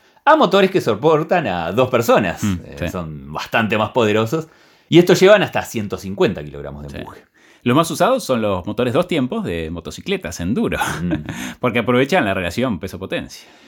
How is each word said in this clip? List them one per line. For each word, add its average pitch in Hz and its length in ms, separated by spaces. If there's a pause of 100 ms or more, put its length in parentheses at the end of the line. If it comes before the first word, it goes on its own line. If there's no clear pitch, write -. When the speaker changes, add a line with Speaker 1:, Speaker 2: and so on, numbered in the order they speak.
(240)
Speaker 1:
a 302 140
motores 202 340
que 175 80
soportan 151 680
a 87 260
dos 123 160
personas. 117 540
Speaker 2:
Mm, 101 100 (120)
Speaker 1:
Eh, - 140
Speaker 2:
sí. 85 100
Speaker 1:
son 76 440
bastante 107 440
más 107 120
poderosos. 110 580 (420)
Y 151 100
estos 175 200
llevan 196 220
hasta 110 220
ciento 104 340
cincuenta 95 460
kilogramos 71 400
de 71 60
Speaker 2:
Sí. 76 80
Speaker 1:
empuje. - 240 (420)
Speaker 2:
Los 123 120
más 160 160
usados 214 320
son 123 180
los 98 240
motores 120 280
dos 170 140
tiempos 170 380
de 82 260
motocicletas 82 680
enduro, 107 380 (240)
Speaker 1:
Mm. 87 100
Speaker 2:
<laughs> - 480
porque 120 200
aprovechan 131 460
la 98 80
relación 95 460
peso-potencia. - 680 (200)